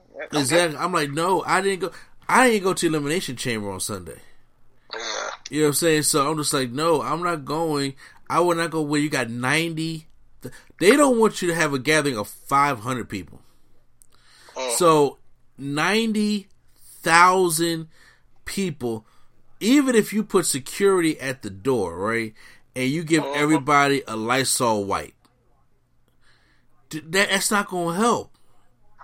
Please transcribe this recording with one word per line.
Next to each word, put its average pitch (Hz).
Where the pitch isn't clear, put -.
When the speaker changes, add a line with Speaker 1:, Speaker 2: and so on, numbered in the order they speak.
Speaker 1:
yeah, 151
I'm 151
good. 151
Speaker 2:
Exactly. 151
I'm 175
like, 147
"No, 165
I 175
didn't 196
go, 180
I 240
didn't 214
go 185
to 170
Elimination 147
Chamber 110
on 95
Sunday." 90
Speaker 1:
Yeah. -
Speaker 2:
You 143
know 151
what 147
I'm 147
saying? 156
So 147
I'm 156
just 147
like, 131
"No, 151
I'm 147
not 170
going." 143
I 143
would 170
not 165
go 160
where 147
you 151
got 127
ninety, 156
th-, -
they 202
don't 269
want 208
you 180
to 165
have 156
a 135
gathering 143
of 101
five 139
hundred 120
people. 90
Speaker 1:
Mm. 127
Speaker 2:
So 156
ninety 208
thousand 170
people, 120
even 262
if 208
you 208
put 190
security 170
at 131
the 104
door, 95
right, 110
and 127
you 160
give 156
Speaker 1:
Mm-hmm. 143
Speaker 2:
everybody 143
a 110
Lysol 113
wipe, 85
th-, 156
that, 190
that's 190
not 202
gonna 170
help. 220